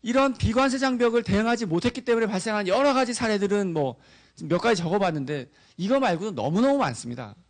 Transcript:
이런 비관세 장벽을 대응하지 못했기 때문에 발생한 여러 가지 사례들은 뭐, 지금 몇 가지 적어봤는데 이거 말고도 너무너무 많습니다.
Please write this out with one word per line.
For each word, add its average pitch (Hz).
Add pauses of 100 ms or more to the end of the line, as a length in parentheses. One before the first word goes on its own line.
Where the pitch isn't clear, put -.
이런 262
비관세 247
장벽을 240
대응하지 220
못했기 185
때문에 226
발생한 208
여러 262
가지 247
사례들은 202
뭐, 139 (380)
지금 160
몇 170
가지 220
적어봤는데 156 (280)
이거 214
말고도 202
너무너무 180
많습니다. 120 (140)